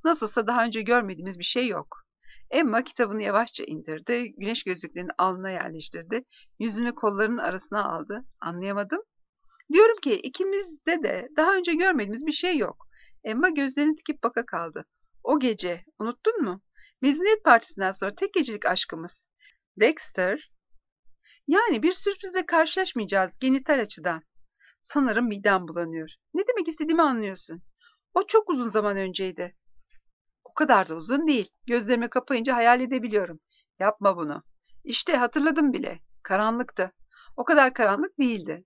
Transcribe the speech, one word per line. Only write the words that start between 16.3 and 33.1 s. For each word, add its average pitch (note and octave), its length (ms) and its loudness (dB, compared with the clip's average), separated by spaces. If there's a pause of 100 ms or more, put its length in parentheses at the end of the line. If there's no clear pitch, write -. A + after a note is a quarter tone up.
mu? G3 200 -4 (380)
Mezuniyet F4+ 440 2
partisinden G3 480 4
sonra G3 220 -6
tek - 200 -6
gecelik A#3 320 -2
aşkımız." F3 600 -6 (520)
"Dexter." A#3 720 0 (960)
"Yani E4 360 2
bir F4 100 2
sürprizle F#4 540 -4
karşılaşmayacağız B3 840 0 (100)
genital C4 400 2
açıdan." E3+ 420 -4 (600)
"Sanırım B3 440 0
midem G3 420 0
bulanıyor." E3 420 -6 (240)
"Ne F4+ 140 0
demek G4+ 200 0
istediğimi D#4+ 340 0
anlıyorsun." G#3 600 -2 (520)
"O G4 120 2
çok G#4+ 240 2
uzun B3 180 -2
zaman G#3 280 0
önceydi." F#3 600 -6 (880)
"O - 100 -20
kadar A3 340 4
da D#3+ 80 -8
uzun B3+ 300 -2
değil. B3 240 2 (160)
Gözlerimi A#3+ 420 0
kapayınca B3 480 -2
hayal A#3+ 240 6
edebiliyorum." G#3+ 600 -2 (380)